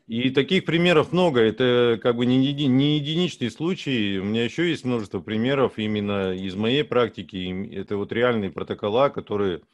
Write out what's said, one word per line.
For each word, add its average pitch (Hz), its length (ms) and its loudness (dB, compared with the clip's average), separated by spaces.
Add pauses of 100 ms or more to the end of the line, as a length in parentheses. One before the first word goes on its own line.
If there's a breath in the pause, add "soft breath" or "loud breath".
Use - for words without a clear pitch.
И 120 240 -4
таких 143 340 0
примеров 160 480 2
много. 165 280 4
Это 120 600 4
как 120 160 2
бы 120 100 0
не 131 200 4
еди-, 143 220 -2
не 139 300 4
единичный 147 520 -2
случай. 127 680 -2
У 92 60 -4
меня 113 200 0
ещё 120 180 -4
есть 170 220 -2
множество 113 360 -4
примеров 113 580 0
именно 101 540 -2
из 92 220 -6
моей 117 300 0
практики. 110 520 -2
И 92 380 -6
это 98 220 -6
вот 101 160 -6
реальные 113 400 0
протокола, 104 580 -2
которые, 101 520 -4 (120)